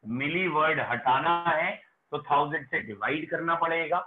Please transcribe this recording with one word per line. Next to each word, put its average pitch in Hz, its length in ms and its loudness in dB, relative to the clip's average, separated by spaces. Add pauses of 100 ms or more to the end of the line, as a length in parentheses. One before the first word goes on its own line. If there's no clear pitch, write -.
मिली 147 440 -2
word 156 340 2
हटाना 131 640 2
है 165 260 0 (380)
तो 147 120 -4
थाउजेंड 147 440 0
से 156 120 -2
divide 117 500 -4
करना 165 260 -2
पड़ेगा। 165 520 0